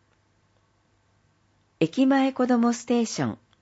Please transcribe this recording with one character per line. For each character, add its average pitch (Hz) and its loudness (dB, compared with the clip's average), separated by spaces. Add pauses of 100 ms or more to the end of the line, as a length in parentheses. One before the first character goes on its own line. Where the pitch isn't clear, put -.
(1800)
駅 254 0
前 269 2
子 254 -2
ど 247 2
も 240 2
ス 233 -8
テ 240 0
ー - 0
シ - -6
ョ 113 -2
ン、 - -12 (240)